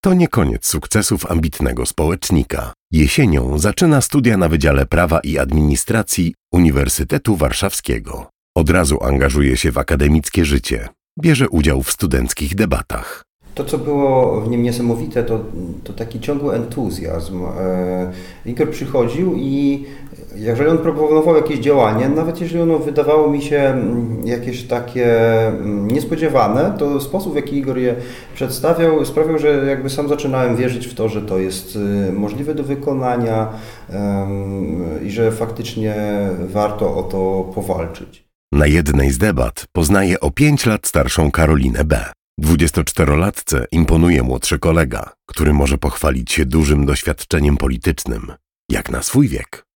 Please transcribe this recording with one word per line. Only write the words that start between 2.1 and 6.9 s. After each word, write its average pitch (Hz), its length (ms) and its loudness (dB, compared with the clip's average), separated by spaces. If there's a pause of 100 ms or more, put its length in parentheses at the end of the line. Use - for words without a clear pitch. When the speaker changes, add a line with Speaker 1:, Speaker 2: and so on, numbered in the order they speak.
Speaker 1:
Jesienią 76 680 2
zaczyna 135 420 2
studia 120 360 2
na 87 120 2
Wydziale 71 360 2
Prawa 82 340 2
i 76 180 -4
Administracji 76 960 0 (200)
Uniwersytetu 78 800 2